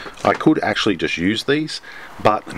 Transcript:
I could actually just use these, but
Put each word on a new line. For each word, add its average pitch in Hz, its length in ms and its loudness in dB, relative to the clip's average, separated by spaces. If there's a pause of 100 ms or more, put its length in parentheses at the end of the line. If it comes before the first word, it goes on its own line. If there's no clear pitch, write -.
(240)
I 98 100 6
could - 260 4
actually 101 380 0
just 78 200 -2
use 98 280 0
these, 151 340 -2 (420)
but 101 240 2 (120)